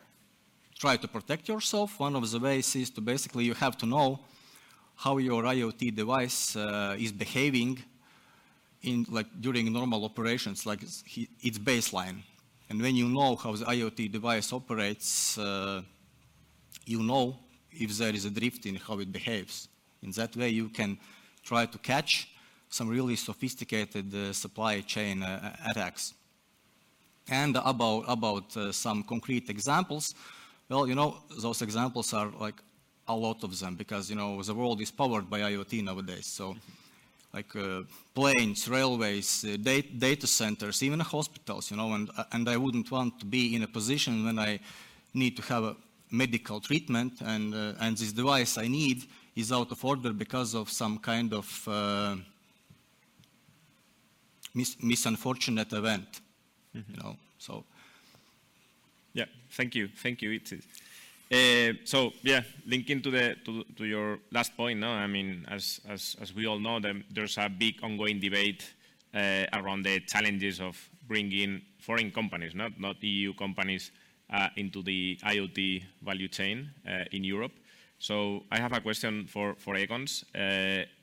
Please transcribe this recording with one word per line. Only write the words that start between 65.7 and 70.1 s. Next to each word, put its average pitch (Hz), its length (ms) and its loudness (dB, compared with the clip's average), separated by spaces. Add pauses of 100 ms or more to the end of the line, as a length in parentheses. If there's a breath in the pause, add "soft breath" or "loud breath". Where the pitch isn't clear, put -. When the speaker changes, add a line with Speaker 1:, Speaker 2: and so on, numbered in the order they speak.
Speaker 2:
as, - 320 -8
as 95 120 -12
we 110 140 -2
all 107 140 0
know, 117 180 0
the, 101 320 -2
there's 104 280 -4
a 104 100 2
big 101 340 0
ongoing 107 380 0
debate, 101 520 2 (400 soft breath)
uh, 98 400 2
around 98 300 0
the 95 240 4
challenges 101 540 2